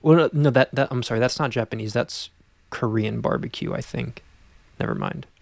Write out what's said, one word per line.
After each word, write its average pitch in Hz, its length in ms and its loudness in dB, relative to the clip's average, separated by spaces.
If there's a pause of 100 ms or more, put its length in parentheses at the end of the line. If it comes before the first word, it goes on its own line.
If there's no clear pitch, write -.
well, 156 140 8
no, 160 160 6
no, 147 200 4
that, 127 220 4
that, 131 160 0
I'm 127 140 -2
sorry, 113 160 -2
that's 123 180 0
not 131 140 -2
Japanese, 110 400 -4
that's - 380 -4 (400)
Korean 110 500 -2
barbecue, - 540 -4
I - 80 -4
think. - 420 -8 (560)
Never - 160 -2
mind. - 300 -6 (160)